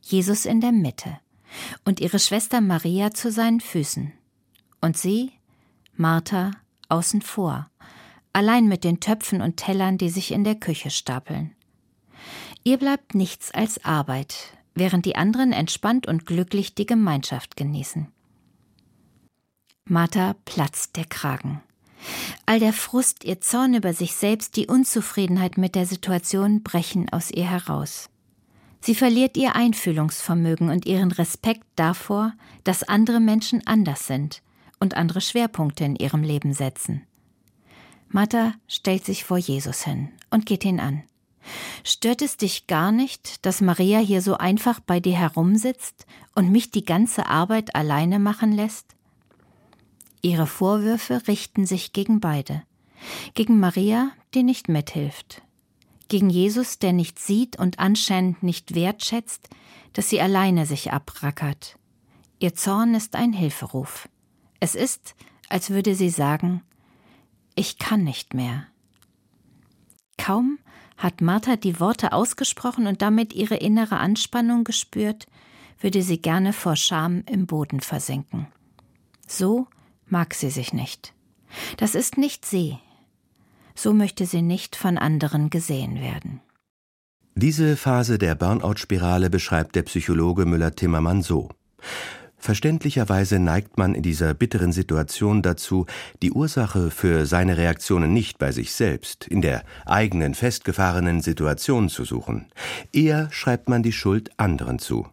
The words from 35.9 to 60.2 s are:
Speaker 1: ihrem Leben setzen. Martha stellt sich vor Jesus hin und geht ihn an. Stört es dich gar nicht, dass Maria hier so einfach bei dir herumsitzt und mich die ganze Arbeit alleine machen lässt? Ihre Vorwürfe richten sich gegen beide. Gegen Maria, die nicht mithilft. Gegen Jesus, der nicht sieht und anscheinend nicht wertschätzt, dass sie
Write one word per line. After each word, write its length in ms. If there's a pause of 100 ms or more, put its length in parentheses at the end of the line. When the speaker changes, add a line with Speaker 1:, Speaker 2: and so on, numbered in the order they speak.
Speaker 1:
ihrem 260
Leben 300
setzen. 520 (1000)
Martha 460 (140)
stellt 360
sich 220
vor 120
Jesus 460
hin 260 (200)
und 160
geht 180
ihn 160
an. 240 (800)
Stört 380
es 160
dich 300
gar 240
nicht, 540
dass 160
Maria 380
hier 220
so 160
einfach 420
bei 200
dir 180
herumsitzt 880 (300)
und 160
mich 200
die 140
ganze 420
Arbeit 480
alleine 440
machen 320
lässt? 440 (1300)
Ihre 260
Vorwürfe 800
richten 380
sich 280
gegen 260
beide. 440 (720)
Gegen 260
Maria, 520 (220)
die 100
nicht 260
mithilft. 720 (680)
Gegen 200
Jesus, 500
der 120
nicht 280
sieht 380
und 220
anscheinend 640
nicht 320
wertschätzt, 720 (460)
dass 160
sie 100